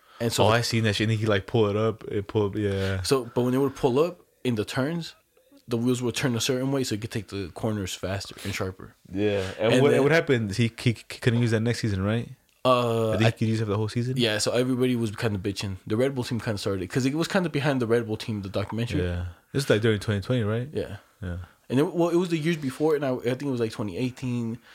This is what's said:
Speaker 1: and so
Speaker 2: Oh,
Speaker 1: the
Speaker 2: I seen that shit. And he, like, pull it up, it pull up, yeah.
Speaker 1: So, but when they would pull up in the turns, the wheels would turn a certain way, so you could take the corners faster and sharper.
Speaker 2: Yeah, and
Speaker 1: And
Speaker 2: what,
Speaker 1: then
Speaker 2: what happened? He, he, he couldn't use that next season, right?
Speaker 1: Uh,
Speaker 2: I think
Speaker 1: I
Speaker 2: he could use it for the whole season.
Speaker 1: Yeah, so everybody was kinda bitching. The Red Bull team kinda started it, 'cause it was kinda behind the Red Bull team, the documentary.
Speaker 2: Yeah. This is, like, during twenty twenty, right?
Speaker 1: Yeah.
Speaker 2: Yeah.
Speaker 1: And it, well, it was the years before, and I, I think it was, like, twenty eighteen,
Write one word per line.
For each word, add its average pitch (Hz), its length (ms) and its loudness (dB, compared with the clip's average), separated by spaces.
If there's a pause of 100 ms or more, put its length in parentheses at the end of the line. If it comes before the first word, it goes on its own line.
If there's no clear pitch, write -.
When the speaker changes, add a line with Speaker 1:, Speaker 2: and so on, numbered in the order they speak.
(200)
Speaker 1:
and 117 140 -2
so 98 120 4
Speaker 2:
Oh, - 20 6
Speaker 1:
the 107 80 6
Speaker 2:
I 120 60 4
seen 113 240 0
that 104 100 2
shit. 110 140 2
And 110 100 2
he, 110 80 -2
like, 101 180 2
pull 110 240 4
it 101 60 2
up, 110 300 0
it 104 220 -4
pull 107 200 2
up, 95 80 -6
yeah. 98 480 0
Speaker 1:
So, 127 220 2
but 120 180 -2
when 127 80 2
they 131 80 2
would 135 160 2
pull 131 240 2
up 175 220 0 (220)
in 123 120 0
the 104 100 0
turns, 160 480 -4 (540)
the 117 100 0
wheels 120 240 0
would 120 140 -2
turn 127 200 0
a 113 60 -2
certain 131 300 0
way, 139 120 0
so 117 120 -4
you 101 60 -4
could 110 100 -8
take 107 160 -6
the 98 260 -8
corners 107 400 -4
faster 95 500 -6
and 101 120 -6
sharper. - 400 -8 (180)
Speaker 2:
Yeah, 101 300 2 (160)
and 113 140 4
Speaker 1:
And 127 100 6
Speaker 2:
what, 143 80 6
Speaker 1:
then 127 100 4
Speaker 2:
what 143 100 4
happened? 123 440 2
He, 117 240 2
he, 123 120 2
he - 20 4 (260)
couldn't 120 220 2
use 117 100 2
that 110 100 2
next 117 200 0
season, 101 220 0
right? 113 260 0 (340)
Speaker 1:
Uh, 120 480 4
Speaker 2:
I 107 60 2
think 107 60 2
Speaker 1:
I - 20 6
Speaker 2:
he 117 140 4
could 113 80 2
use 110 140 2
it 110 40 -2
for 104 60 0
the 101 60 2
whole 107 120 0
season. 120 280 -4
Speaker 1:
Yeah, 110 200 2
so 107 140 0
everybody 127 440 2
was 117 200 0
kinda 104 240 -2
bitching. 95 380 -4 (100)
The 110 100 -2
Red 135 160 2
Bull 127 100 -2
team 117 160 -4
kinda 104 200 -4
started 98 240 -4
it, 95 40 -6
'cause 127 180 0
it 135 100 0
was 160 120 0
kinda 180 220 0
behind 139 320 0
the 113 60 0
Red 117 180 2
Bull 107 120 -4
team, 107 260 -6
the 98 60 -8
documentary. 104 540 -2
Speaker 2:
Yeah. 90 220 -2 (260)
This 143 120 -2
is, - 60 0
like, 110 120 4
during 110 180 4
twenty 101 220 -2
twenty, 127 220 -2
right? 113 280 -2
Speaker 1:
Yeah. 101 260 -6 (260)
Speaker 2:
Yeah. 87 140 -6 (320)
Speaker 1:
And 123 100 0
it, 147 40 4 (100)
well, 170 160 2
it 170 80 2
was 180 120 0
the 170 80 0
years 160 200 0
before, 151 380 0
and 143 100 0
I, 131 100 0
I - 60 -4
think 127 220 -2
it 143 80 -4
was, 123 80 -2
like, 110 120 0
twenty 101 260 -6
eighteen, 120 640 -4 (160)